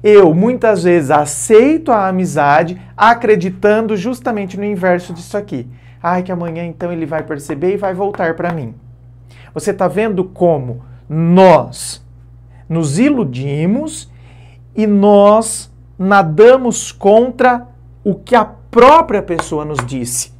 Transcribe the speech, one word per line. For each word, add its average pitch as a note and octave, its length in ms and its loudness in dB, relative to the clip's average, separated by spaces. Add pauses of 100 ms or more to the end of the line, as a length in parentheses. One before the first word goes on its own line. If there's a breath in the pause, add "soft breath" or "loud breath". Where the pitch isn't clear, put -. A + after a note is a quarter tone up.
eu G3+ 300 6
muitas G#3+ 480 0
vezes E3+ 280 2
aceito A3+ 800 2
a G#3 180 0
amizade, E3 680 0 (160 loud breath)
acreditando G#3+ 1000 0
justamente G#3 580 -6
no G3 100 -8
inverso F3+ 500 -2
disso E3 200 -14
aqui. F#3 320 -8 (360 soft breath)
Ai, F3+ 200 -2
que F#3 80 -10
amanhã E3+ 360 -8
então F3 260 -10
ele E3 140 -8
vai D#3 160 -6
perceber D3 500 -6
e G3+ 60 -4
vai G3 160 -6
voltar F#3+ 420 -4
pra F3 160 -6
mim. B2+ 220 -10 (800 soft breath)
Você G#3+ 180 -6
tá F#3 160 -2
vendo G3+ 340 -4
como D3 600 -4 (240 loud breath)
nós E3 960 2 (640 soft breath)
nos D#3+ 300 -4
iludimos G3 1120 -4 (640 soft breath)
e G#3+ 100 0
nós G#3 880 2 (260)
nadamos G3+ 960 2
contra A#3+ 720 0 (380)
o G3 100 -2
que - 220 -2
a G#3+ 80 4
própria B3 760 2
pessoa D#3+ 420 -6
nos D3+ 220 -6
disse. B2 540 -8